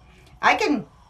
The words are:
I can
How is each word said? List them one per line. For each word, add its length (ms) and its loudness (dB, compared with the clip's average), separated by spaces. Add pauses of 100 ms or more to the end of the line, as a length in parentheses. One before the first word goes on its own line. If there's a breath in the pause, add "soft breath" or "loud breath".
(420 soft breath)
I 140 2
can 300 -2 (240)